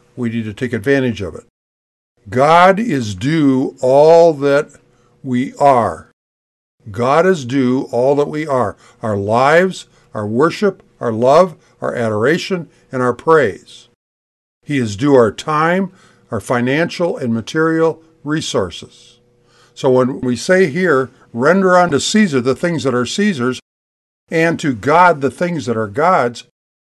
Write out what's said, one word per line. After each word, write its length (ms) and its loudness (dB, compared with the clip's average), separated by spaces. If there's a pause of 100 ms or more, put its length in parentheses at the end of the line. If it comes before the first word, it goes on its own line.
(140)
We 140 -6
need 160 -6
to 80 -10
take 220 -8
advantage 480 -2
of 120 -10
it. 120 -20 (840)
God 500 4
is 360 -4
due 680 0
all 540 6
that 380 -2 (500)
we 320 -4
are. 560 0 (800)
God 340 2
is 220 0
due 440 -2
all 260 0
that 120 0
we 180 -8
are. 300 -2 (260)
Our 140 -4
lives, 680 0 (260)
our 140 -8
worship, 560 -2 (180)
our 120 -4
love, 440 4 (240)
our 140 -6
adoration, 720 -2 (240)
and 100 -4
our 120 0
praise. 760 0 (760)
He 160 -6
is 180 -4
due 180 2
our 180 6
time, 600 -2 (380)
our 100 -4
financial 760 -2
and 160 -4
material 720 -2 (200)
resources. 960 -6 (560)
So 160 -2
when 300 0
we 160 -4
say 300 2
here, 440 0 (220)
"Render 440 2
unto 220 2
Caesar 440 0
the 120 0
things 300 -4
that 100 -2
are 120 -2
Caesar's, 540 -4 (720)
and 300 0
to 120 -2
God 480 2
the 100 -2
things 360 -6
that 100 -4
are 120 -4
God's," 560 -2 (500)